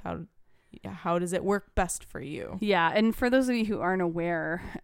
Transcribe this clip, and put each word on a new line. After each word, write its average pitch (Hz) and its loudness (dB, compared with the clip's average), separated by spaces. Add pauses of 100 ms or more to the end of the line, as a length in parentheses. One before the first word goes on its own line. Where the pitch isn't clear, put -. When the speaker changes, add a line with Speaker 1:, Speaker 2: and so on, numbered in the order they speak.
Speaker 1:
how, 170 -6 (640)
how 175 -2
does 175 -2
it 185 0
work 196 0
best - -2
for - -14
you? - -8
Speaker 2:
Yeah, 185 4
and 220 4
for 254 0
those 254 4
of 247 2
you 226 0
who 208 -2
aren't 185 0
aware, 170 -2 (220)